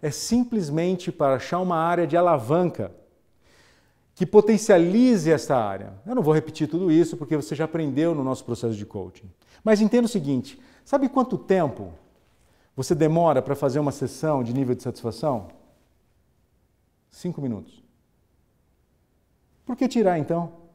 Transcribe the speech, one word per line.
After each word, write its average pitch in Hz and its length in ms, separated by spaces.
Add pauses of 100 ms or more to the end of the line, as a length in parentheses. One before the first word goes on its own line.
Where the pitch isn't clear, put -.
é 151 80
simplesmente 180 1040
para 135 240
achar 175 240
uma 180 160
área 170 280
de 151 120
alavanca 160 760 (1200)
que 180 140
potencialize 208 1040
essa 147 240
área. 101 380 (120)
Eu 240 120
não 233 60
vou 156 120
repetir 156 320
tudo 170 240
isso 165 260
porque 147 200
você 147 180
já 156 120
aprendeu 160 460
no 143 120
nosso 131 200
processo 117 300
de 104 100
coaching. 92 460 (320)
Mas 214 180
entenda 233 260
o 214 40
seguinte: 139 500 (240)
sabe 277 240
quanto 233 300
tempo 127 540 (800)
você 135 180
demora 160 480
pra 139 140
fazer 139 240
uma 143 140
sessão 143 500
de 117 100
nível 127 220
de - 80
satisfação? 117 640 (1600)
Cinco 170 300
minutos. 113 420 (1900)
Por 247 80
que 262 100
tirar, 196 320
então? 170 340 (220)